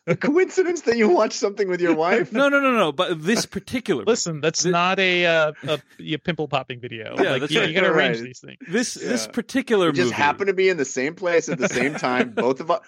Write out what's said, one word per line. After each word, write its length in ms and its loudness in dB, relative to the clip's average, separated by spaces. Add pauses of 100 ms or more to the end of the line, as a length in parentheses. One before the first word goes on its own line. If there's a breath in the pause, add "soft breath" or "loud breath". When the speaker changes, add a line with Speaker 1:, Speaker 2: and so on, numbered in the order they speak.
Speaker 1:
A 80 0
coincidence 680 0
that 160 0
you 100 4
watch 240 4
something 360 -2
with 120 -2
your 140 2
wife? 400 0
Speaker 2:
No, 160 4
no, 100 4
no, 160 2
no. 160 2
But 300 -2
this 240 0
particular 580 -4
Speaker 3:
Listen, 380 -2
that's 220 0
Speaker 2:
thi- 80 2
Speaker 3:
not 260 0
a, 260 2
uh, 280 2 (140)
a, 140 -2 (200)
a 180 -6
pimple 300 -4
popping 300 -4
video. 380 -12
Speaker 2:
Yeah, 140 2
Speaker 3:
Like, 100 0
Speaker 2:
that's 120 -4
Speaker 3:
you, 80 2
Speaker 2:
right. 100 0
Speaker 3:
you 40 -6
gotta 160 2
arrange 280 2
Speaker 1:
Right. 80 -10
Speaker 3:
these 140 -18
things. 180 -18 (100)
Speaker 2:
This, 240 -2
this 320 -4
Speaker 1:
Yeah. 80 -12
Speaker 2:
particular 540 0
Speaker 1:
We 80 4
just 140 2
Speaker 2:
movie 80 -2
Speaker 1:
happen 320 2
to 40 2
be 160 2
in 80 2
the 80 -2
same 300 -4
place 340 0
at 100 -4
the 120 0
same 240 -2
time. 360 -2
Speaker 2:
<laughs> 60 -14
Speaker 1:
Both 240 0
of 100 -4
us. 180 0